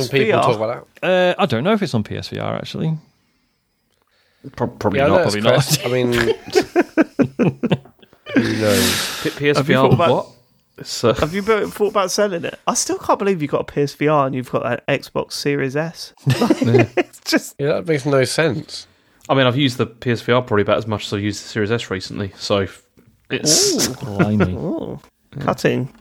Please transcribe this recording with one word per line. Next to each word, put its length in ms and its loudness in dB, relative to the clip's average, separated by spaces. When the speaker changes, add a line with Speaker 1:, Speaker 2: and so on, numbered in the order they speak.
Speaker 1:
some 80 -4
people 100 2
Speaker 2:
P 20 4
S 60 2
V 60 2
R? 100 2
Speaker 1:
talk 140 2
about 300 -4
that. 380 2
Speaker 3:
Uh, 20 -4
I 60 4
don't 160 -2
know 100 2
if 80 0
it's 140 -2
on 80 0
P 120 -10
S 120 -8
V 100 -8
R, 200 -4
actually. 380 -4
Speaker 4:
Pro-, 120 -2
probably 320 -2
Speaker 1:
Yeah, 60 4
I 40 4
Speaker 4:
not. 60 6
Speaker 1:
know 80 6
it's 120 0
Speaker 3:
Probably 60 -2
not. 220 6
Speaker 1:
Chris. 200 -2
I 60 -4
mean, 240 2
Speaker 3:
<laughs> 1300 0
Speaker 1:
who 280 0
knows? 640 0
Speaker 4:
P-, 20 -6
Speaker 2:
Have 0 -
you 140 -2
Speaker 4:
P 100 2
S 120 2
V 120 2
R 160 6
Speaker 2:
thought 40 6
about 180 4
Speaker 4:
what? 160 0
It's, 260 -8
uh, 120 4
Speaker 2:
Have 180 -2
you 80 -2
bu-, 260 0
thought 220 -2
about 220 0
selling 320 -2
it? 240 -8
I 60 0
still 240 -2
can't 200 0
believe 240 0
you 60 -2
got 140 0
a 100 -16
P 100 -2
S 120 -2
V 140 -2
R 180 4
and 100 -4
you've 160 -8
got 140 -2
an 220 -2
Xbox 460 -4
Series 420 -2
S. 440 -6
<laughs> 60 -20
Speaker 4:
Yeah. 260 4
Speaker 2:
It's 240 -4
just 360 -2
Speaker 1:
Yeah, 160 0
that 140 -4
makes 180 0
no 200 4
sense. 640 -2
Speaker 4:
I 40 2
mean, 140 6
I've 100 2
used 200 2
the 100 0
P 240 -6
S 100 -2
V 120 0
R 80 4
probably 220 2
about 140 2
as 100 -4
much 180 -4
as 80 -6
I've 80 -2
used 220 -4
the 40 -16
Series 240 -2
S 180 -4
recently, 480 -6
so 300 -2
it's 580 0
Speaker 2:
Ooh. 40 -10
Speaker 3:
Blimey. 480 0
Speaker 2:
Ooh. 460 -8
Speaker 4:
Yeah. 60 -10
Speaker 2:
Cutting. 580 -2